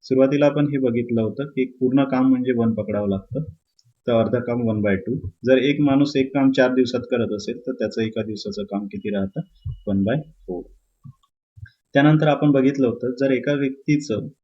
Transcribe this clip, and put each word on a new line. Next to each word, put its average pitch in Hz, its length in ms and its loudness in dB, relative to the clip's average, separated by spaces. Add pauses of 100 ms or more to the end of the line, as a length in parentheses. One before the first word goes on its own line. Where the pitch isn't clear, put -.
सुरुवातीला 135 420 2
आपण 147 220 2
हे 139 100 -4
बघितलं 120 440 0
होतं 110 240 -4
की 127 200 -2
पूर्ण 127 380 0
काम 131 260 2
म्हणजे 127 220 0
वन 117 220 0
पकडावं 104 360 -4
लागतं, 98 340 -4 (640)
तर 123 60 0
अर्ध 113 220 2
काम 120 320 -2
वन 107 140 0
बाय 101 140 2
टू. 107 340 -6 (160)
जर 131 120 6
एक 139 220 0
माणूस 139 360 2
एक 135 180 0
काम 135 180 4
चार 131 220 2
दिवसात 127 260 0
करत 117 360 -2
असेल, 104 240 -8
तर - 120 -10
त्याचं 113 300 -4
एका 110 220 -4
दिवसाचं 104 400 -8
काम 101 220 -2
किती 101 240 -8
राहतं? 98 320 -4 (460)
वन 98 160 2
बाय 110 120 2 (320)
फोर. 87 160 -8 (1300)
त्यानंतर 156 340 4
आपण 147 240 2
बघितलं 135 360 2
होतं, 123 320 -4
जर 135 120 2
एका 127 220 0
व्यक्तीचं 139 760 -2 (160)